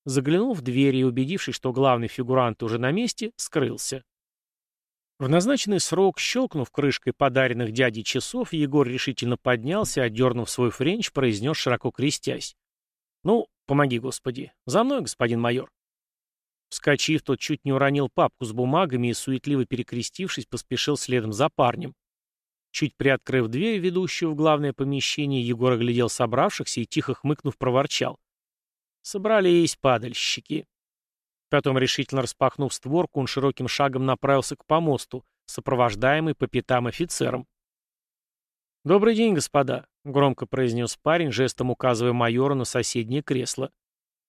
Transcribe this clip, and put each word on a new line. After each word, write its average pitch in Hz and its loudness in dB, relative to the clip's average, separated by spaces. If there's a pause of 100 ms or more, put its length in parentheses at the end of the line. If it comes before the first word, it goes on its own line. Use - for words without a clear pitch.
заглянул 151 0
в 156 -6
дверь 131 2
и, 131 2
убедившись, 131 -2
что 131 -4
главный 123 2
фигурант 123 0
уже 113 -2
на 127 0
месте, 220 -4
скрылся. 131 -4 (1160)
В 131 -2
назначенный 196 2
срок, 185 2
щелкнув 190 -2
крышкой 139 0
подаренных 123 0
дяде 113 0
часов, - -4
Егор 147 2
решительно 123 -4
поднялся, 135 -2
одернув 120 0
свой 120 0
френч, 190 -2
произнес, 127 0
широко 123 -2
крестясь: - -4 (680)
"Ну, 220 2 (200)
помоги, 139 2
Господи! 127 -8 (140)
За 165 2
мной, 269 0
господин 117 -2
майор!" 120 -2 (960)
Вскочив, 151 0
тот - -2
чуть - -6
не 139 0
уронил 139 2
папку 131 0
с 110 -8
бумагами 127 0
и, 117 0
суетливо 131 -2
перекрестившись, 123 -8
поспешил 127 -4
следом 117 -2
за 131 0
парнем. 131 -2 (800)
Чуть - -4
приоткрыв 131 0
дверь, 196 -2
ведущую 175 -2
в 151 -4
главное 147 2
помещение, 139 -2
Егор 123 2
оглядел 120 2
собравшихся 127 0
и, 110 -6
тихо - -2
хмыкнув, 143 -2
проворчал: 127 0 (840)
"Собрались 190 4
падальщики". - -2 (840)
Потом, 139 2
решительно 131 0
распахнув 131 -2
створку, 156 -2
он 127 -2
широким 131 -2
шагом 131 0
направился 135 0
к - -20
помосту, 151 0 (220)
сопровождаемый 131 0
по 123 -2
пятам 123 0
офицером. 127 -4 (1400)
"Добрый 202 6
день, 220 4
господа", — 131 0 (180)
громко 139 2
произнес 120 -2
парень, 160 2
жестом 127 0
указывая 120 0
майору 120 2
на 123 -2
соседнее 120 -4
кресло. 131 -4 (580)